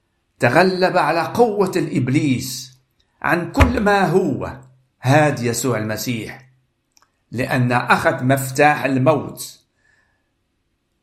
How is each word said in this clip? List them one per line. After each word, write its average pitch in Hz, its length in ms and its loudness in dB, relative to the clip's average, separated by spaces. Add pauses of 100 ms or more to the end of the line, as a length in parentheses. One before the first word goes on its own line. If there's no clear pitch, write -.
(400)
تغلب 175 580 2
على 165 240 2
قوة 208 540 0
الإبليس 143 1040 -2 (420)
عن 165 300 -2
كل 247 280 2
ما 202 260 2
هو 147 560 -2 (400)
هاد 139 380 2
يسوع 117 380 -2
المسيح، 110 720 -8 (840)
لأن 127 400 -2
أخذ 131 520 0
مفتاح 139 600 2
الموت، 135 760 -2 (1400)